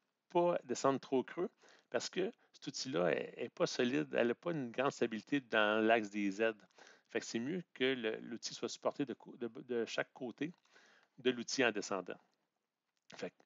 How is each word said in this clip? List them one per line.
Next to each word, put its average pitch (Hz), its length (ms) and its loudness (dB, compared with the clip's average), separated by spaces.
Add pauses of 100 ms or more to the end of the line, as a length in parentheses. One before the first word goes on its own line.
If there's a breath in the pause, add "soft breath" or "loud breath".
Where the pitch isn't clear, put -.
(280)
pas 175 340 2
descendre 135 380 2
trop 127 240 0
creux - 260 -4 (400 soft breath)
parce - 180 -2
que 190 240 -2 (200 soft breath)
cet - 160 -12
outil-là 151 440 0
est, 127 240 -2
est 123 120 -6
pas - 180 0
solide, 131 480 0
elle 120 160 4
a 117 60 0
pas 175 160 -4
une 135 180 -4
grande 131 220 0
stabilité 117 480 -2
dans 110 440 4
l'axe 110 260 4
des 101 200 2
Z. 110 240 2 (540 loud breath)
Fait 117 100 -4
que - 80 -4
c'est 113 140 -4
mieux 170 240 -4 (100)
que 131 200 2
le, 113 240 -2
l'outil 117 360 -8
soit 123 140 -4
supporté - 360 -2
de 123 100 -4
co-, - 220 -14
de, 120 120 -6
de 117 360 -4
chaque - 280 -4
côté 143 400 -6 (680 soft breath)
de 120 120 4
l'outil 123 340 0
en 113 80 6
descendant. 95 460 -4 (960)
Fait 90 140 -8
que - 160 -20